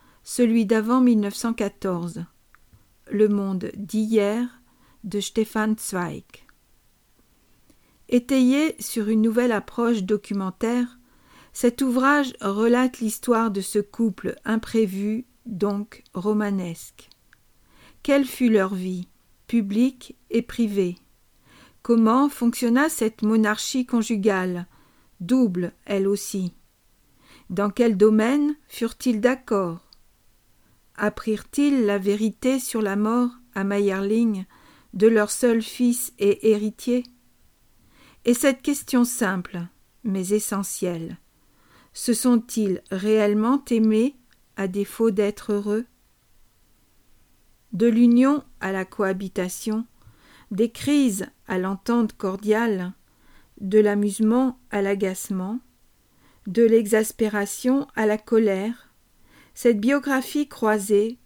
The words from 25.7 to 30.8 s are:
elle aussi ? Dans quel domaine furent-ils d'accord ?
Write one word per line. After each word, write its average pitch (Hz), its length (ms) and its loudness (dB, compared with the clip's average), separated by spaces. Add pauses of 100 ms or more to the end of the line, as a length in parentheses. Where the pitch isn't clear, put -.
elle 196 200 0
aussi ? 196 460 -4 (960)
Dans 196 220 -2
quel 233 260 2
domaine 226 580 4 (140)
furent-ils 226 540 -4
d'accord ? 202 580 0 (1120)